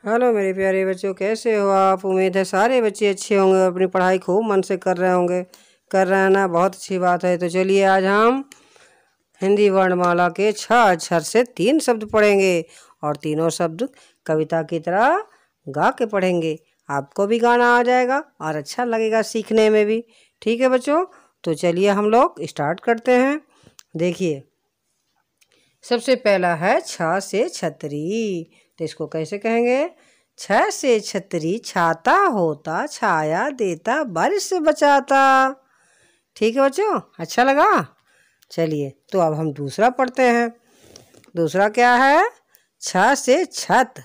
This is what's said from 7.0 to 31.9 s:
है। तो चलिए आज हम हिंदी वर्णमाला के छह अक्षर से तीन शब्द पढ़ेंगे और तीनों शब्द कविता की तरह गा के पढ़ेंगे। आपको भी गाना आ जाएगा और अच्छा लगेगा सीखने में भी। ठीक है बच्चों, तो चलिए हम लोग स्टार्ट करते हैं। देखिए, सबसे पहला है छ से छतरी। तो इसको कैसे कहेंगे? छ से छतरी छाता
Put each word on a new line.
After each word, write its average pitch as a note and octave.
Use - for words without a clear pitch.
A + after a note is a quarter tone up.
है। F3+
तो F3
चलिए F#3+
आज F#3+
हम A3+
हिंदी G3+
वर्णमाला F3+
के F#3+
छह A#3
अक्षर F3
से A#3
तीन B3
शब्द A#3
पढ़ेंगे G3
और D3
तीनों D#3
शब्द E3+
कविता D#3
की E3
तरह B3
गा D3+
के B3+
पढ़ेंगे। F3+
आपको C#3+
भी A3+
गाना A#3+
आ B3
जाएगा B3+
और D#3
अच्छा D3+
लगेगा A3+
सीखने A3
में G#3+
भी। A3+
ठीक A#3
है C4
बच्चों, C#4+
तो E3
चलिए F3
हम G#3
लोग B3+
स्टार्ट D#3
करते A#3
हैं। C#4
देखिए, E3
सबसे -
पहला F#3
है G3+
छ E3+
से A3+
छतरी। E3+
तो E3
इसको D#3
कैसे D#3+
कहेंगे? A#3+
छ -
से B3
छतरी F3+
छाता F3